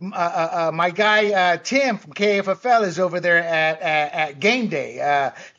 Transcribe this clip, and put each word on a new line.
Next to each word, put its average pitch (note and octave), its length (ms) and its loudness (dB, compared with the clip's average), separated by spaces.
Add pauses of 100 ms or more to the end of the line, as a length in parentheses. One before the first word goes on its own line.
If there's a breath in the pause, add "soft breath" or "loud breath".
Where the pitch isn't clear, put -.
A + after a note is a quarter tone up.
m-, F3+ 60 -10
uh, G3+ 80 -10
uh, E3+ 380 0
uh, E3 180 0
my E3+ 180 0
guy, G#3+ 440 2
uh, F3+ 240 2
Tim B3+ 400 0
from D3 160 -20
K G3+ 260 2
F F#3+ 80 -4
F F#3+ 180 -4
L A#3 200 4
is E3+ 120 -4
over F3+ 220 -2
there E3+ 200 2
at, D#3+ 420 0
at, D3+ 320 0
at D3+ 260 -4
Game A3 300 0
Day. B2+ 320 -6
Uh, C#3 300 0 (280 loud breath)